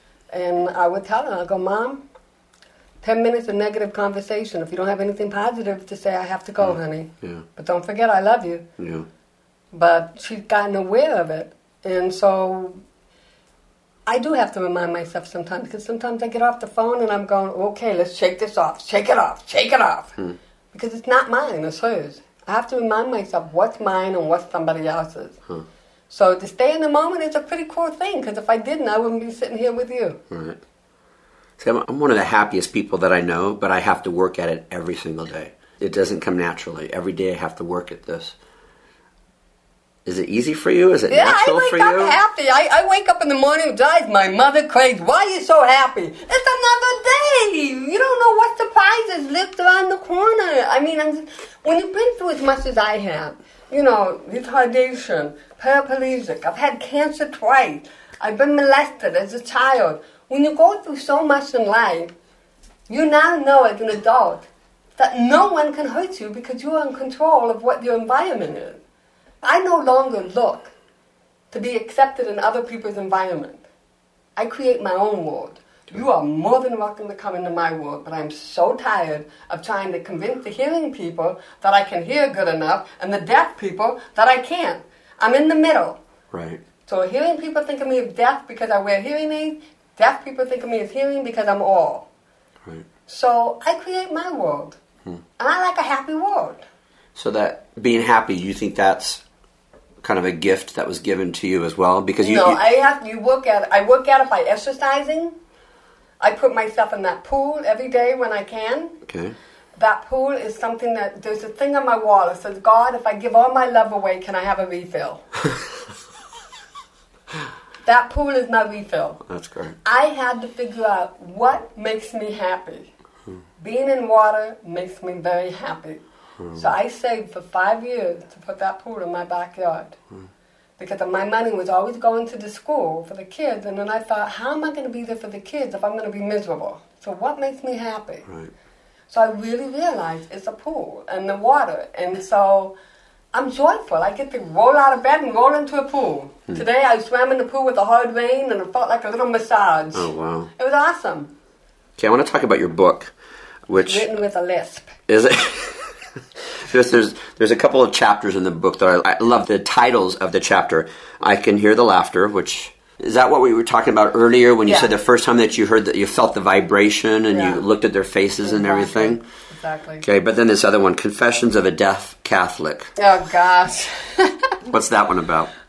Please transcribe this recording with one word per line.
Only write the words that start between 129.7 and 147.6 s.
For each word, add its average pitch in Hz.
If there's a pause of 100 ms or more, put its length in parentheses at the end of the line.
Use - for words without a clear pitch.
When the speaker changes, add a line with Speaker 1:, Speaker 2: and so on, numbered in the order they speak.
Speaker 2:
Hmm. 95 (540)
Speaker 1:
Because 185
my 190
money 226
was 185
always 202
going 226
to -
the 208
school 170
for -
the 190
kids, 214
and 196
then 202
I 220
thought, 208
"How 247
am 311
I 311
gonna 262
be 233
there 226
for 214
the 202
kids 254
if -
I'm 208
gonna 220
be 196
miserable?" 196 (200)
So 202
what 247
makes 269
me 254
happy? 220
Speaker 2:
Right. 82 (580)
Speaker 1:
So -
I 226
really 226
realized 214
it's 196
a 220
pool -
and 190
the 202
water. 247
And 185
so 196 (580)
I'm 254
joyful. 277
I 185
get 269
to 247
roll 202
out 277
of -
bed 294
and 247
roll 254
into 294
a -
pool. 226 (160)
Speaker 2:
Hmm. 175
Speaker 1:
Today 240
I 233
swam 254
in 262
the 254
pool 269